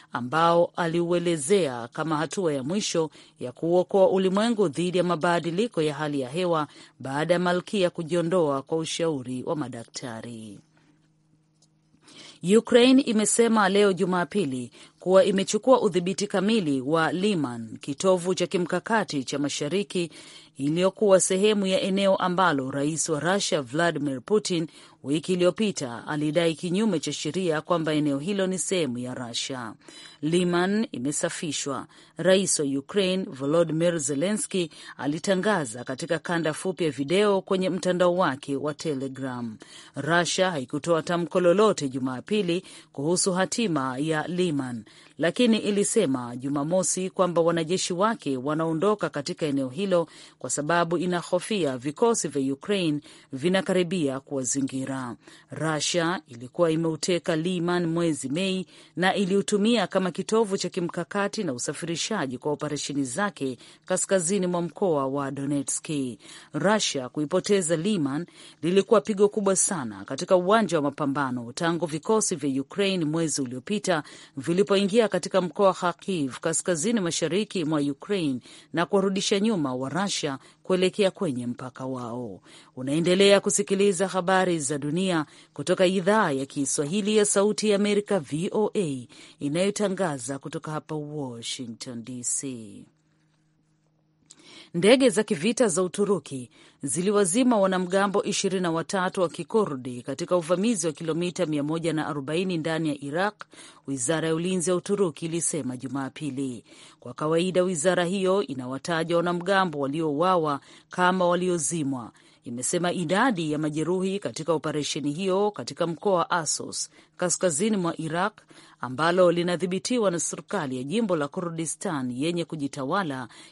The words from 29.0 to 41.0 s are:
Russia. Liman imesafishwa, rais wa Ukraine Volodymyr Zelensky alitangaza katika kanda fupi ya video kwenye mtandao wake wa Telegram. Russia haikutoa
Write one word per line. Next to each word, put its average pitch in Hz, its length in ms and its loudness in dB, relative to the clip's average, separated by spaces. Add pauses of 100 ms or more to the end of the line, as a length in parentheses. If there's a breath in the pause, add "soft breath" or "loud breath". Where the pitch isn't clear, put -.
Russia. 120 600 -8 (480 loud breath)
Liman 180 720 2
imesafishwa, 143 960 -4 (300 loud breath)
rais 185 420 4
wa 151 60 0
Ukraine 185 580 0
Volodymyr 160 760 0
Zelensky 170 720 -2 (280 loud breath)
alitangaza 160 840 0
katika 156 360 -4
kanda 165 340 -2
fupi 185 300 -4
ya 156 80 2
video 185 500 2
kwenye 185 280 0
mtandao 180 480 2
wake 139 380 0
wa 143 180 -4
Telegram. 131 840 -6 (380 loud breath)
Russia 170 560 2
haikutoa 151 500 0